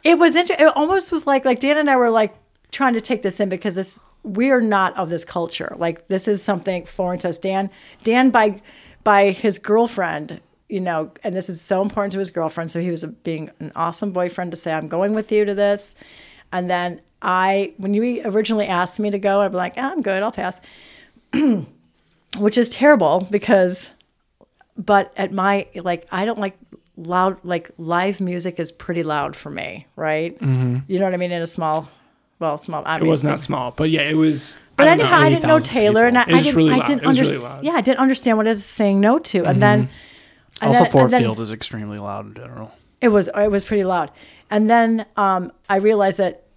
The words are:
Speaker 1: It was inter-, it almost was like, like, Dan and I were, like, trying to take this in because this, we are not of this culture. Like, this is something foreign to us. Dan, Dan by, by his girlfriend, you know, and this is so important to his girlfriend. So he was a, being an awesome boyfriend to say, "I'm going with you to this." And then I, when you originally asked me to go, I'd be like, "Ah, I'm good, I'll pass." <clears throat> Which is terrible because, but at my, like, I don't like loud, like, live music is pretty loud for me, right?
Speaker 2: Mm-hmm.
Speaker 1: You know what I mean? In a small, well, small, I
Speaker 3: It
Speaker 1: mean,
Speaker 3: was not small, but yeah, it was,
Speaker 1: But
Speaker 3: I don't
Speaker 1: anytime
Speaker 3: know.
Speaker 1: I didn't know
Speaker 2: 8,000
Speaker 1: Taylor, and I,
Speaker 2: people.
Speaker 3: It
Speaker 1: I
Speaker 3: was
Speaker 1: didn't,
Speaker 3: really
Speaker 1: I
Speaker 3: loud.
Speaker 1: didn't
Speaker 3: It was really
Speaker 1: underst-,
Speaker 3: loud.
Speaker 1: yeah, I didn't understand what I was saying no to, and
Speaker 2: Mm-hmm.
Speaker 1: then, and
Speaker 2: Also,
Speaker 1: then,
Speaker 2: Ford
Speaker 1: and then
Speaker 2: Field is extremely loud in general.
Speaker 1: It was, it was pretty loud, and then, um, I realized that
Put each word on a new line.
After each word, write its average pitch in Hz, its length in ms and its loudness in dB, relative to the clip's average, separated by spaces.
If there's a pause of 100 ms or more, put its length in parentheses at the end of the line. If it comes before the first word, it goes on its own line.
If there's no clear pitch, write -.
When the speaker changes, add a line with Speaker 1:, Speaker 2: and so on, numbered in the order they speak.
Speaker 1:
It 320 140 6
was 320 180 4
inter-, 349 220 0
it 311 180 4
almost 359 340 0
was 311 160 -4
like, 269 180 0
like, 247 140 2
Dan 285 200 0
and 294 120 0
I 269 60 4
were, 240 140 2
like, 220 260 0 (340)
trying 262 240 0
to 226 60 -2
take 220 220 -6
this 190 180 -4
in 196 80 0
because 185 260 -4
this, 185 240 -8 (240)
we 226 280 -2
are 254 100 4
not 202 360 0
of 170 140 -6
this 170 140 -6
culture. - 540 -8
Like, 170 280 -6
this 190 220 0
is 202 140 0
something 196 440 -4
foreign 180 340 -4
to 180 100 -4
us. 165 80 -8
Dan, 190 320 -4 (340)
Dan 247 260 4
by, 214 300 2 (420)
by 202 300 6
his 202 260 -2
girlfriend, 180 840 -2 (280)
you 196 120 -6
know, 160 300 -4 (140)
and 180 100 -6
this 180 140 -6
is 170 120 -8
so 190 220 -2
important 202 300 -4
to 196 80 -6
his 180 100 -4
girlfriend. 165 400 -6
So 170 100 -4
he 180 100 -4
was 165 120 -6
a, 156 60 -10
being 160 500 -10
an 156 160 -12
awesome 170 380 -6
boyfriend 180 400 -4
to 170 40 -10
say, 160 160 -6
"I'm 156 160 -6
going 185 240 -2
with 214 200 -4
you 208 120 2
to 202 100 -4
this." 202 400 -2 (580)
And 180 180 -4
then 180 300 -4 (220)
I, 190 540 0
when 196 180 -4
you 233 300 -2
originally 214 420 -2
asked 180 340 -2
me 208 100 -2
to 202 80 -4
go, 196 220 2
I'd 196 120 0
be 180 40 -6
like, 180 200 -4
"Ah, 269 160 -4
I'm 320 100 -4
good, 196 220 -2
I'll 233 80 -4
pass." - 280 -8 (720)
<clears throat> - 1040 -4
Which 208 200 2
is 233 100 2
terrible 190 600 4
because, 196 600 2 (840)
but 202 400 0
at 196 160 -4
my, 196 340 0 (100)
like, 175 360 -4
I 180 120 -4
don't 220 160 -4
like 190 180 -6 (380)
loud, 180 480 -2
like, 170 340 -6
live 180 420 -4
music 180 380 -6
is 160 140 -6
pretty 170 320 -6
loud 151 320 -4
for - 140 -18
me, - 440 -12
right? 156 460 -4
Speaker 2:
Mm-hmm. 127 380 -2 (100)
Speaker 1:
You 185 100 -2
know 196 60 0
what 185 100 -2
I - 20 -4
mean? 180 140 -4
In 170 120 -6
a 165 40 -6
small, 156 420 -4 (520)
well, 151 180 -4
small, 160 260 -10
I 160 120 -4
Speaker 3:
It 156 60 -2
Speaker 1:
mean, 160 80 2
Speaker 3:
was 143 120 0
not 147 160 -2
small, 127 320 -6
but 156 200 -4
yeah, 156 120 0
it 151 120 -2
was, 156 420 0 (200)
Speaker 1:
But 294 120 6
Speaker 3:
I - 80 8
don't 453 40 0
Speaker 1:
anytime 349 200 4
Speaker 3:
know. 311 60 6
Speaker 1:
I 320 40 6
didn't 330 160 2
know 311 100 6
Speaker 2:
8,000 - 160 0
Speaker 1:
Taylor, 220 340 4
and 247 120 4
I, - 60 4
Speaker 2:
people. 175 80 2
Speaker 3:
It - 20 6
Speaker 1:
I - 40 8
Speaker 3:
was 156 80 6
Speaker 1:
didn't, 262 100 2
Speaker 3:
really 160 160 6
Speaker 1:
I 254 60 4
Speaker 3:
loud. - 80 0
Speaker 1:
didn't 285 160 0
Speaker 3:
It - 40 -2
was 254 140 4
really - 160 2
Speaker 1:
underst-, 123 80 -6
Speaker 3:
loud. 135 200 -12
Speaker 1:
yeah, 311 80 0
I 311 80 2
didn't 247 200 2
understand 254 380 2
what 220 80 2
I 226 40 2
was 202 140 -2
saying 196 360 0
no 226 200 4
to, - 180 -2
and 175 100 0
Speaker 2:
Mm-hmm. - 120 2
Speaker 1:
then, 208 180 6 (840)
and 220 80 0
Speaker 2:
Also, 240 160 6
Speaker 1:
then, - 80 0
Speaker 2:
Ford 180 120 6
Speaker 1:
and 117 80 4
then - 100 4
Speaker 2:
Field 110 180 -2
is 107 120 -8
extremely 104 460 -10
loud 101 280 -8
in 107 80 -20
general. 113 380 -16 (300)
Speaker 1:
It 247 60 4
was, 202 260 4
it 208 160 2
was 196 140 0
pretty 202 200 0
loud, 175 260 -2 (400)
and 214 200 2
then, 226 340 4 (140)
um, 190 340 0 (160)
I 196 80 2
realized 202 420 2
that 185 240 -2 (140)